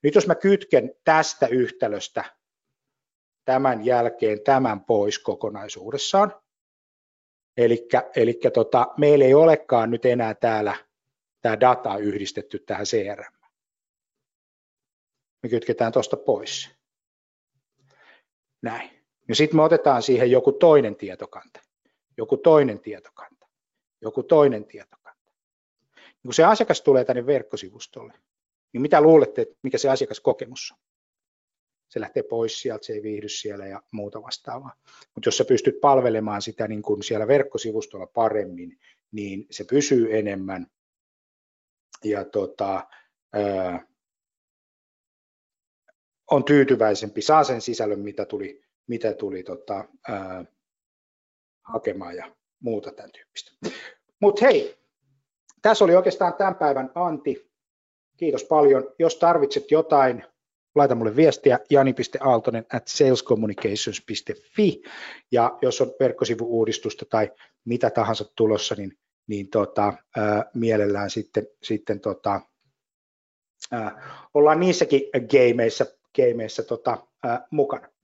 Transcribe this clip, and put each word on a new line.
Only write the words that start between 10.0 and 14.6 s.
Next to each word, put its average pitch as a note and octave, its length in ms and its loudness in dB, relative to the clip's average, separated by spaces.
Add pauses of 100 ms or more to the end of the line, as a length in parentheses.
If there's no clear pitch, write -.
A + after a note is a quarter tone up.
enää A#2+ 280 0
täällä G#2+ 420 -2 (680)
tää A2 180 -2
data B2 380 2
yhdistetty G2+ 600 -8
tähän G2+ 260 -8
C G2+ 300 -4
R F#2+ 60 -18
M. - 120 -20 (2000)